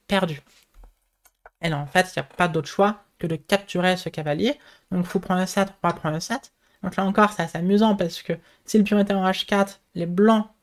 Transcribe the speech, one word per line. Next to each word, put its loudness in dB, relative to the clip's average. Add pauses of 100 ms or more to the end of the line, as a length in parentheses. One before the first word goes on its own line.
perdu. -2 (1200)
Et -4
là, -2
en -8
fait, 0
il -2
n'y -4
a -12
pas 2
d'autre -2
choix 0 (160)
que -6
de -4
capturer -2
ce -10
cavalier. -2 (340)
Donc, -2
fou -2
prend 0
E 0
sept, -2
roi 0
prend -4
E -6
sept. -8 (300)
Donc -6
là 0
encore, 4
c'est -6
assez -6
amusant 4
parce -6
que -6 (320)
si 0
le 6
pion 2
était 2
en 0
H 0
quatre, 0 (160)
les -4
blancs 4 (160)